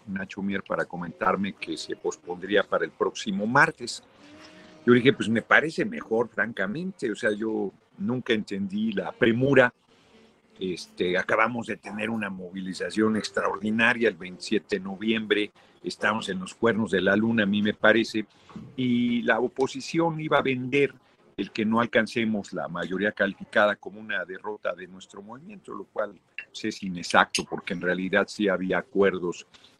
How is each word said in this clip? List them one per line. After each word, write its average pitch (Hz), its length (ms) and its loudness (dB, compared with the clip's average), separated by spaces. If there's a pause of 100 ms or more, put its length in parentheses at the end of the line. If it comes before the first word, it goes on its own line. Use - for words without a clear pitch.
Nacho 95 340 -8
Mier 98 220 -4
para 82 220 -2
comentarme 90 680 -2
que 80 220 -8
se - 220 -10
pospondría 90 680 -2
para 85 220 -2
el 76 60 -6
próximo 98 540 -4
martes. 135 560 0 (840)
Yo 120 80 8
dije, 123 200 6
pues 104 160 -4
me 113 120 2
parece 143 440 4
mejor, 113 440 -2
francamente, 123 840 -4
o 98 40 -4
sea, 110 160 0
yo 107 400 -2 (260)
nunca 117 360 -2
entendí 101 600 -4
la 90 180 -4
premura. 123 640 6 (840)
Este, 90 600 -2
acabamos 113 500 0
de 107 80 -6
tener 107 340 -8
una 107 200 -4
movilización 95 880 -2
extraordinaria 110 880 2
el 95 80 2
veintisiete 92 640 -4
de 95 80 -6
noviembre, 104 680 0 (320)
estamos 107 460 -2
en 92 100 -4
los 92 160 -10
cuernos 107 360 0
de 90 100 2
la 98 140 4
luna, 113 280 2
a - 20 2
mí 104 160 2
me 104 120 0
parece, 110 520 4 (520)
y 120 460 0
la 117 160 2
oposición 135 840 -2
iba 156 160 2
a 131 40 4
vender 131 520 0 (440)
el 101 140 -6
que 110 140 -2
no 113 160 4
alcancemos 110 680 0
la 76 160 -6
mayoría 87 440 -2
calificada 101 640 0
como 98 240 -16
una 104 260 -6
derrota 95 480 -8
de 90 140 -16
nuestro 95 340 -20
movimiento, 127 520 -18
lo 104 120 -12
cual, 101 340 -8 (160)
pues, - 300 -12
es - 180 -6
inexacto, 90 640 0
porque - 280 -6
en 87 80 -6
realidad 92 460 0
sí 104 200 0
había 92 320 0
acuerdos 90 680 0 (340)